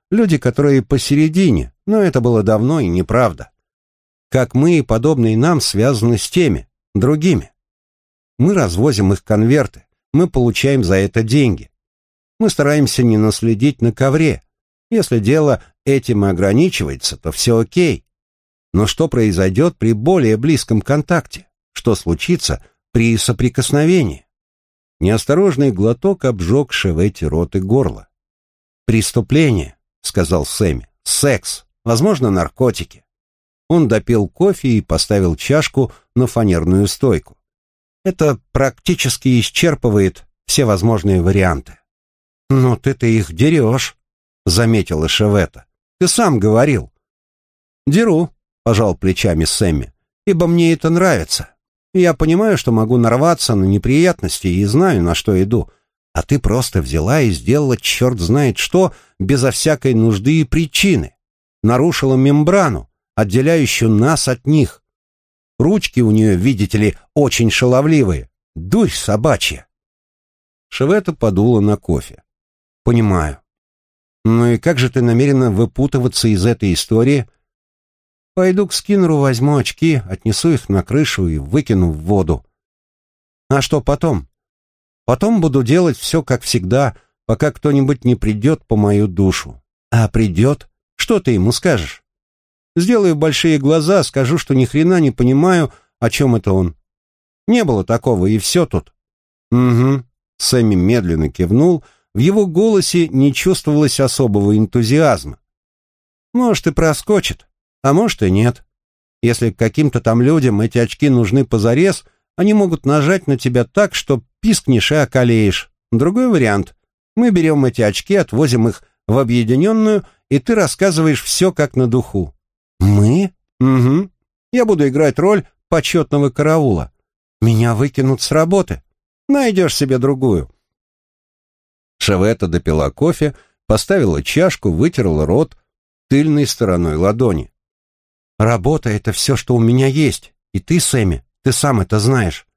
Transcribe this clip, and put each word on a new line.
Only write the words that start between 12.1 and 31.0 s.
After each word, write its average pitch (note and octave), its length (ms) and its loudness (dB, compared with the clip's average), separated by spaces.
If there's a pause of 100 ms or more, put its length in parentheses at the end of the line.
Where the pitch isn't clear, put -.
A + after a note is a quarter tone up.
Мы A3 100 2
стараемся C#3+ 540 0
не A2+ 140 2
наследить A2 640 0
на A#2 100 2
ковре. C#3 500 0 (480)
Если F3+ 300 0
дело C3+ 440 0 (220)
этим B2 400 0
и G2 40 0
ограничивается, G2 880 -2
то D#2+ 140 -8
все A2+ 280 0
окей. D#3 460 -2 (680)
Но G2+ 140 0
что - 200 -2
произойдет G#2+ 720 0
при A2+ 160 0
более A#2 440 0
близком A#2+ 440 -2
контакте? - 640 -4 (260)
Что A2+ 220 -2
случится - 680 -4 (280)
при A2+ 260 2
соприкосновении?" B2+ 1080 -2 (760)
Неосторожный C3+ 720 0
глоток A#2 540 -2
обжег A#2 460 -2
Шеветти F2+ 540 -2
рот D#2+ 300 -4
и G2 40 -2
горло. F#2+ 480 -2 (800)
"Преступление", — A2+ 920 0 (240)
сказал E2 440 -2
Сэмми. D#2+ 420 -4 (160)